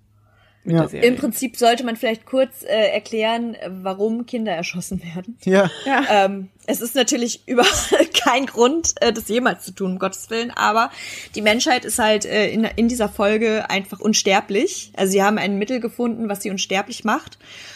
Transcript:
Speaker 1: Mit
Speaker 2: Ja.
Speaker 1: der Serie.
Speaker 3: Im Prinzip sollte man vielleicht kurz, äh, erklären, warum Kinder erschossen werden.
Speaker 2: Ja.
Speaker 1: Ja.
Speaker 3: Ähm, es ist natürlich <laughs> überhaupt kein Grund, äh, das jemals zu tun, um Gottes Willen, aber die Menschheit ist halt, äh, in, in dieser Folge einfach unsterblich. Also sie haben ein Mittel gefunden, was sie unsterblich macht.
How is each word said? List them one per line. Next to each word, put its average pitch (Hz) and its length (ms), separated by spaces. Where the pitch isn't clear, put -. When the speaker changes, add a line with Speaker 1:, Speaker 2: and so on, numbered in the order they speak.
Speaker 1:
Mit 165 100
Speaker 2:
Ja. 165 60
Speaker 1:
der 156 80
Serie. - 220
Speaker 3:
Im 247 60
Prinzip 247 400
sollte 240 280
man 226 100
vielleicht 220 320
kurz, 262 380
äh, - 20
erklären, 226 640
warum 196 580
Kinder 220 240
erschossen 180 500
werden. 175 440
Speaker 2:
Ja. 185 260
Speaker 1:
Ja. 247 400
Speaker 3:
Ähm, 190 240
es - 140
ist 240 160
natürlich 240 480
<laughs> - 20
überhaupt - 800
kein 262 220
Grund, 262 540
äh, 233 120
das 226 160
jemals 226 360
zu - 60
tun, 185 220
um 185 80
Gottes 190 280
Willen, 233 220
aber 220 400
die 214 60
Menschheit 247 420
ist - 160
halt, 214 240
äh, 202 260
in, 226 140
in 226 240
dieser 233 200
Folge 214 640
einfach 190 300
unsterblich. 208 960
Also 190 160
sie 196 100
haben 208 160
ein 196 180
Mittel 220 220
gefunden, 226 500
was 196 140
sie 208 80
unsterblich 196 540
macht. 233 340